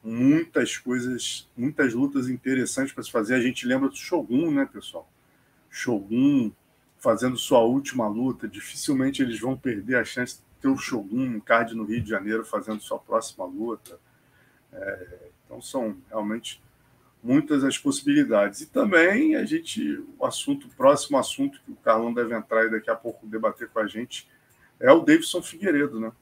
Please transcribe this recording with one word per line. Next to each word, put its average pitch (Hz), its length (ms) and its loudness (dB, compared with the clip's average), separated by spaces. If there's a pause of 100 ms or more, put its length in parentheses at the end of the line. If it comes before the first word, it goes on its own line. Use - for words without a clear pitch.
muitas 127 760 2
coisas, 123 760 -6
muitas 135 360 0
lutas 131 360 -2
interessantes 131 640 -4
pra 120 100 -12
se - 80 -12
fazer. 113 240 0
A 127 60 4
gente 123 260 -2
lembra 131 220 2
do - 80 -6
Shogun, 151 560 0
né, 139 200 0
pessoal? - 380 -16 (580)
Shogun 120 840 0 (480)
fazendo 123 360 0
sua 123 240 4
última 123 460 0
luta. 117 400 -4
Dificilmente 131 720 -4
eles 117 200 -2
vão 127 160 -4
perder 120 400 -4
a - 80 2
chance - 320 -6
de - 60 -20 (200)
ter 131 60 2
o 135 100 2
Shogun 117 500 -4
no 113 120 -6
card 117 340 2
no 113 100 -6
Rio 110 160 -4
de 104 80 -8
Janeiro 107 360 -4
fazendo 107 360 -6
sua - 180 -8
próxima 110 460 -6
luta. 104 540 -10 (760)
É, 92 560 -12 (160)
então, - 160 -18
são 113 360 -6 (120)
realmente 110 540 -6 (600)
muitas 143 420 2
as 131 120 0
possibilidades. 135 840 2
E 156 40 -16
também 214 680 4
a - 80 -2
gente, - 580 -4 (160)
o 139 60 -2
assunto, - 420 -4
o - 40 -20
próximo - 480 4
assunto 139 460 -4
que - 80 -16
o - 40 -16
Carlão 117 380 2
deve 117 200 -2
entrar 110 300 0
e 113 60 0
daqui 110 180 -4
a 113 80 0
pouco 113 300 -12
debater 110 420 -4
com - 120 -4
a 107 60 -2
gente 107 400 -10 (540)
é 120 120 6
o - 80 10
Davidson 180 420 4
Figueiredo, 147 580 -2
né? 113 220 -6